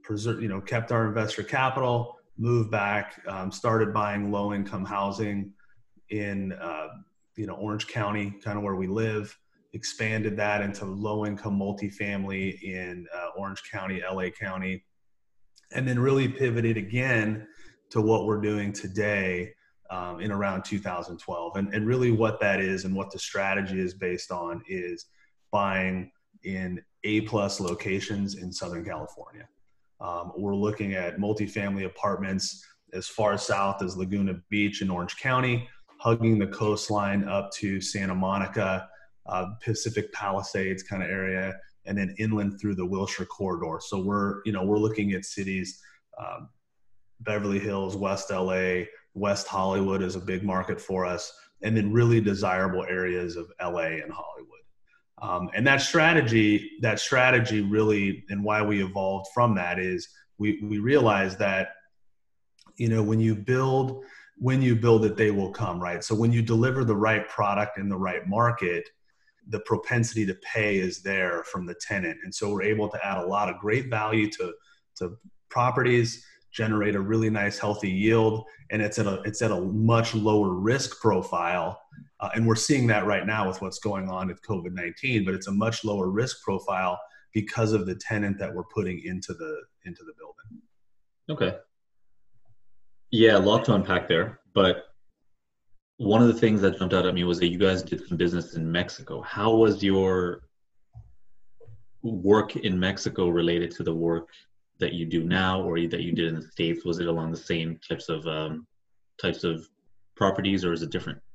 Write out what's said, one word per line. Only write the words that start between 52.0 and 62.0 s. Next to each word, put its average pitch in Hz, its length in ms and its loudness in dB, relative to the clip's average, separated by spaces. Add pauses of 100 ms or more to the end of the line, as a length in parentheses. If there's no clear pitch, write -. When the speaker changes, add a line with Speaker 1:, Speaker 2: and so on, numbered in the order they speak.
Speaker 1:
desirable 95 640 0
areas 90 500 -2
of 85 240 -10
L 87 200 -4
A 80 200 -2
and - 140 -12
Hollywood. 78 320 -14 (760)
Um, 90 320 -4
and 117 140 2
that 139 140 6
strategy, 117 1000 4
that 107 160 2
strategy 123 640 4
really, 104 680 2
and 101 120 -4
why 107 200 2
we 104 200 2
evolved 95 520 -2
from 120 220 4
that 90 220 -2
is 92 300 -4 (300)
we, 104 260 0
we 104 160 -4
realized 104 600 4
that, 95 320 0 (1080)